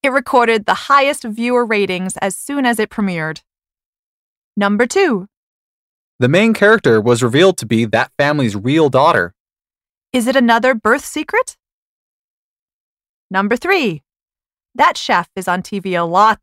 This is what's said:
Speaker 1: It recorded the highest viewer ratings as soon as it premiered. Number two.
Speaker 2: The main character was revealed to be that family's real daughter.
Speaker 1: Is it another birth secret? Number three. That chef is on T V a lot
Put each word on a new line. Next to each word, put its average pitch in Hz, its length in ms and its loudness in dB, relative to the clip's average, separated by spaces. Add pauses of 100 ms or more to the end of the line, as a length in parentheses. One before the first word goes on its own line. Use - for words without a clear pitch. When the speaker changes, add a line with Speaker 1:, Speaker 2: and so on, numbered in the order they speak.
Speaker 1:
It 277 80 0
recorded 240 540 0
the - 240 -4
highest 277 340 2
viewer 240 400 -2
ratings 190 600 -2
as 196 120 -4
soon 285 300 -6
as 233 140 0
it 214 100 -2
premiered. 165 540 -6 (1120)
Number 208 300 0
two. 247 400 0 (880)
Speaker 2:
The 123 100 2
main 208 280 2
character 202 440 4
was 117 220 2
revealed 151 380 2
to 110 80 -12
be 113 180 0
that 113 320 -2
family's 143 380 0
real 139 340 0
daughter. 131 460 2 (760)
Speaker 1:
Is 247 140 0
it 262 100 0
another 240 380 2
birth 226 320 0
secret? - 500 -4 (1700)
Number 196 260 0
three. 277 460 -2 (720)
That 302 240 0
chef 180 380 -2
is 185 120 -6
on 180 140 -2
T - 160 -10
V 185 160 -6
a 170 100 0
lot 202 400 2